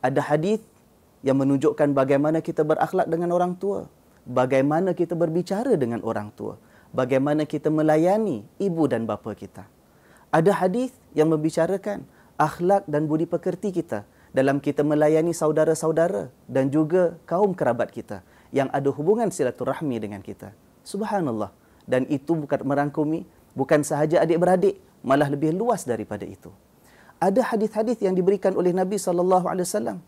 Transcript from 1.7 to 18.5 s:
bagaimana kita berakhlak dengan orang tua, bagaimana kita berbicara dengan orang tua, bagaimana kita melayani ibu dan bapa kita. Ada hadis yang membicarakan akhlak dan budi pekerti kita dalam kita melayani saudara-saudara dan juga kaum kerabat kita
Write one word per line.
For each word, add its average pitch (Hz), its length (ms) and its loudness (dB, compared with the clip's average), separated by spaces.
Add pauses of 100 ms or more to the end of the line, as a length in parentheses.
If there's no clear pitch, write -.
bagaimana 143 480 2
kita 165 160 -2
berakhlak 156 480 0
dengan 170 240 -2
orang 180 240 0
tua, 196 320 -6 (400)
bagaimana 135 640 2
kita 170 240 -2
berbicara 180 640 0
dengan 117 240 -4
orang 107 240 -4
tua, 107 320 -12 (320)
bagaimana 135 560 0
kita 156 240 -2
melayani 156 720 2 (160)
ibu 165 240 0
dan 113 240 -2
bapa 107 240 -6
kita. 95 320 -16 (640)
Ada 160 240 4
hadis 190 400 -2 (240)
yang 156 160 4
membicarakan 170 720 -2 (320)
akhlak 180 480 0
dan 151 240 -2
budi 156 160 0
pekerti 180 480 -4
kita 117 320 -6 (220)
dalam 135 340 0
kita 147 240 0
melayani 156 480 2
saudara-saudara 160 960 0 (160)
dan 135 240 0
juga 165 560 2
kaum 185 320 0
kerabat 120 320 0
kita 104 320 -12 (320)